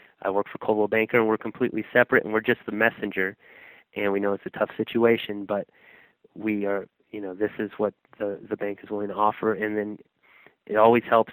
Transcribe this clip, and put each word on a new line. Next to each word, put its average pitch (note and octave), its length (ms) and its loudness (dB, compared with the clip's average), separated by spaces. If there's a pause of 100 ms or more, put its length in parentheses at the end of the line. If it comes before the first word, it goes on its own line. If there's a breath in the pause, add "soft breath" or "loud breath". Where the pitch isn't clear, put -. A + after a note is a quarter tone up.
(220 soft breath)
I G2 80 -4
work G2 240 0
for - 60 -12
Coldwell G#2+ 300 0
Banker, A2 300 2
and A2+ 80 4
we're A2 120 2
completely A2+ 520 -4
separate, B2 320 4
and G#2+ 120 -4
we're A2 80 2
just A#2+ 240 0
the G#2+ 60 -8
messenger. G#2 600 0 (640 soft breath)
And G2+ 160 0
we G2+ 80 0
know G2+ 140 0
it's - 100 -6
a G2+ 60 -10
tough - 260 -2
situation, A2+ 720 0
but G2+ 200 -4 (680 soft breath)
we G#2 320 -2
are, G2 200 -4 (260)
you G#2+ 80 -10
know, F#2+ 120 -8
this G2+ 260 -2
is G#2+ 200 -6
what G#2 160 -2 (240)
the, G2+ 280 -4
the G#2 120 -6
bank G2+ 240 -6
is G#2 80 -16
willing G#2 180 -4
to F#2+ 60 -10
offer. G#2+ 400 0
And G#2+ 220 -4
then G#2 220 -4 (680 soft breath)
it G#2 100 -4
always A2+ 320 8
helps A2+ 240 4